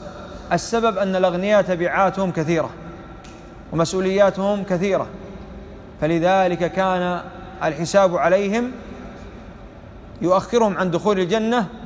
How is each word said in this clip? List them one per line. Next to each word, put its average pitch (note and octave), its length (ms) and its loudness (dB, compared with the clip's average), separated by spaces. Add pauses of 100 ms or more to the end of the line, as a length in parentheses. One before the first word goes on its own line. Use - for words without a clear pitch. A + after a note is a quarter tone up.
(520)
السبب A3 460 0
أن F#3+ 180 0
الأغنياء F#3 460 4
تبعاتهم F3+ 680 2
كثيرة D#3 400 0 (1000)
ومسؤولياتهم F#3+ 920 2
كثيرة، F3+ 420 0 (920)
فلذلك F3 720 2
كان F3+ 480 0 (440)
الحساب E3+ 520 4
عليهم G3+ 540 2 (1500)
يؤخرهم F#3+ 540 4
عن F3+ 140 0
دخول F3+ 300 2
الجنة A3 460 2 (200)